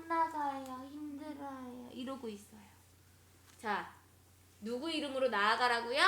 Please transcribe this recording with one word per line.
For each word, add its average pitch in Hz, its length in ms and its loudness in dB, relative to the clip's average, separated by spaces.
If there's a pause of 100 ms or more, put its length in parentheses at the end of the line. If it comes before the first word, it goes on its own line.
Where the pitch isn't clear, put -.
나가요. 285 840 -2
힘들어요." 277 1000 -10
이러고 247 380 -8
있어요. 208 320 -14 (1000)
자, 190 340 -4 (680)
누구 247 300 -4
이름으로 269 400 0
나아가라고요? 233 800 4